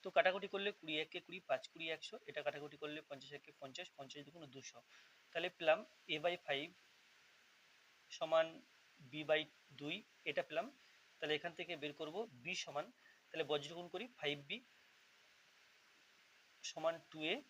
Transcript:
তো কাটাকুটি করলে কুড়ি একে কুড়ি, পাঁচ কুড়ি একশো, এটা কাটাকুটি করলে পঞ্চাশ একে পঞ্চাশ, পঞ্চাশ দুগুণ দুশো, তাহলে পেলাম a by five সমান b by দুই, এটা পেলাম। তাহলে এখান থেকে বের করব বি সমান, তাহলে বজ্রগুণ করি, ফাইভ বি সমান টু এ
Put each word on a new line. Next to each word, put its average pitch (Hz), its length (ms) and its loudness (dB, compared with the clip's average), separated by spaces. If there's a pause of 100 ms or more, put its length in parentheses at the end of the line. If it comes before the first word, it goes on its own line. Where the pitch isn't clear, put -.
তো - 140 -6
কাটাকুটি 190 380 8
করলে 196 160 2 (100)
কুড়ি 160 140 -4 (100)
একে 175 220 -6
কুড়ি, 185 140 -12 (100)
পাঁচ 135 220 0
কুড়ি 165 140 -8 (100)
একশো, - 200 -10 (140)
এটা 147 160 -4
কাটাকুটি 147 360 -4
করলে 151 180 -4 (100)
পঞ্চাশ 135 280 -10
একে 147 140 -14 (100)
পঞ্চাশ, 165 260 -8 (100)
পঞ্চাশ 139 280 -10
দুগুণ 165 180 -16 (120)
দুশো, 131 240 -12 (520)
তাহলে 170 160 2 (100)
পেলাম 160 220 8 (340)
a - 100 2
by 175 120 6 (120)
five 147 240 0 (1500)
সমান 160 300 6 (640)
b - 20 -14 (160)
by 156 120 8 (380)
দুই, 151 160 -2 (340)
এটা 165 200 2
পেলাম। 165 180 0 (520)
তাহলে 151 180 2
এখান 165 220 -4
থেকে 175 220 -4
বের 147 180 -2
করব 156 160 -4 (280)
বি 175 100 -4 (100)
সমান, 156 220 -2 (420)
তাহলে 160 240 0
বজ্রগুণ 156 420 -2
করি, 190 120 -2 (140)
ফাইভ 147 180 0 (120)
বি 202 80 -4 (2000)
সমান 165 320 0 (160)
টু 156 80 -12 (120)
এ 214 40 4 (140)